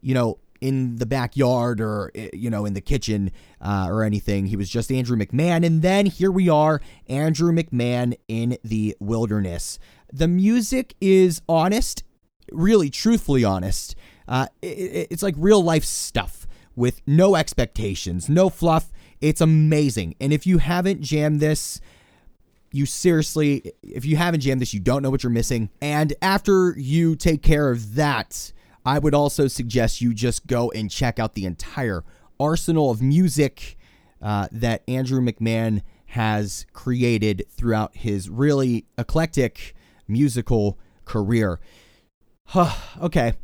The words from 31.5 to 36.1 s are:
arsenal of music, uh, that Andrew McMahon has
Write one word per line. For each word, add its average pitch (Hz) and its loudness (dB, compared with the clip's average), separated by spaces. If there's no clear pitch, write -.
arsenal 156 0
of 110 -2
music, 143 0
uh, 104 -4
that 113 -2
Andrew 131 -2
McMahon 113 -2
has 107 -4